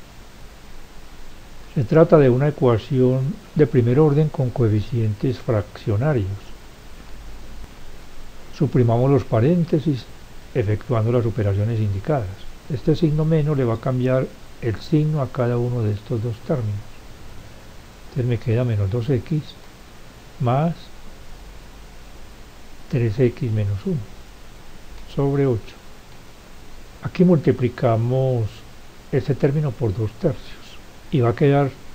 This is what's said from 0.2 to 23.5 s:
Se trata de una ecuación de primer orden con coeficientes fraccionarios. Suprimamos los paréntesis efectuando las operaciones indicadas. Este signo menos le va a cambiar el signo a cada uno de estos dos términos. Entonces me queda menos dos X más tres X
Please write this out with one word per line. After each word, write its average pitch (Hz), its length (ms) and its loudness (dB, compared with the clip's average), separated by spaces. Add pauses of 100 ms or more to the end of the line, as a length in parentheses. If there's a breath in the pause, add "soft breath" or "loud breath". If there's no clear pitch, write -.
Se 135 80 0
trata 160 340 8
de 139 120 10
una 131 200 4
ecuación 131 840 4 (200)
de 151 100 8
primer 123 340 4
orden 151 300 6
con 127 220 0
coeficientes 110 880 2
fraccionarios. 113 880 0 (2250)
Suprimamos 123 520 4
los 143 140 4
paréntesis 147 840 2 (480)
efectuando 113 580 0
las 120 140 4
operaciones 107 540 0
indicadas. 104 500 0 (420)
Este 156 240 2
signo 156 300 2
menos 156 320 2
le 135 60 2
va 117 100 2
a 110 80 -4
cambiar 127 460 2 (340)
el 110 180 -2
signo 151 420 2
a 123 100 -2
cada 120 260 2
uno 120 240 0
de 104 120 2
estos 110 280 -4
dos 113 240 -4
términos. 107 340 -2 (1300)
Entonces 127 160 -2
me 123 120 0
queda 117 260 0
menos 104 280 2
dos 120 180 -2
X 147 320 0 (1000)
más 139 340 2 (2250)
tres 117 300 2
X 123 320 2